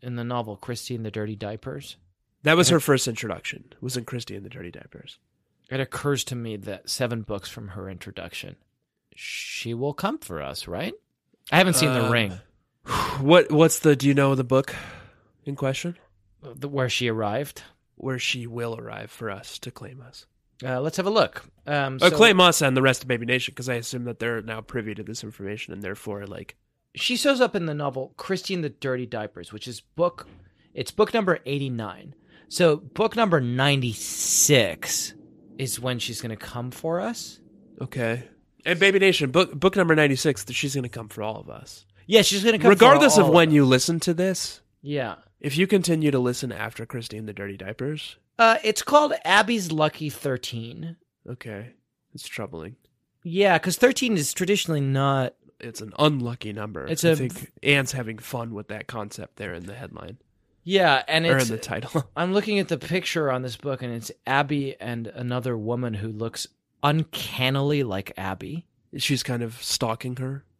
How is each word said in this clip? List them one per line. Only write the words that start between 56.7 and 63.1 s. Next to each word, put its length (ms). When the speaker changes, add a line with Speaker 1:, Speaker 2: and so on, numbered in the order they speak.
Speaker 1:
It's 180
Speaker 2:
I 60
Speaker 1:
a 60
Speaker 2:
think 360
Anne's 280
having 280
fun 340
with 140
that 180
concept 520
there 180
in 100
the 80
headline. 440
Speaker 1:
Yeah, 440
and 180
Speaker 2:
Or 120
Speaker 1:
it's 120
Speaker 2:
in 60
the 60
title. 500
<laughs> 40
Speaker 1:
I'm 160
looking 280
at 80
the 100
picture 540